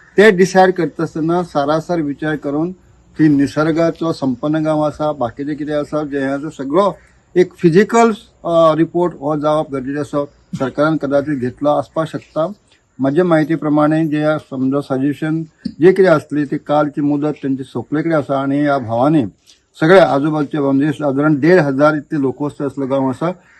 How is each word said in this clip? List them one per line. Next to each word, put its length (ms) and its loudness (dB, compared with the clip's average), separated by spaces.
तें 200 6
डिसायड 360 4
करता 300 -4
आसतना 400 -2
सारासर 560 -2
विचार 360 -4
करून 360 -4
की 100 6
निसर्गाचो 840 0
संपन्न 500 -4
गांव 180 0
आसा, 300 -2
बाकीचें 440 -6
कितें 180 -8
आसा, 300 -4
जें 220 -4
आसा 240 -6
सगळो 420 -2
एक 180 2
फिजिकल, 580 4
अ, 320 4
रिपोर्ट 440 0
हो 160 -4
जावप 360 -2
गरजेचो 280 -6
आसा, 260 -4
सरकारान 380 0
कदाचित 400 -2
घेतलो 320 -4
आसपाक 380 -2
शकता. 440 -6
म्हजे 240 0
म्हायती 320 2
प्रमाणे 520 0
जे 180 -2
समजा 320 -2
सजेशन 640 -4
जे 120 6
कितें 180 4
आसली 360 0
ती 120 -6
कालची 440 -2
मुदत 320 -2
तेंची 200 -4
सोंपले 380 -6
कडेन 120 -2
आसा 280 -2
आनी 200 -2
ह्या 160 2
भावांनी 460 0
सगळ्या 340 6
आजूबाजूच्या 480 -2
म्हणजे 300 0
सादारण 440 0
देड 240 4
हजार 340 2
इतली 280 -6
लोकवस्ती 420 -4
आसलो 220 -6
गांव 240 -2
आसा 220 -4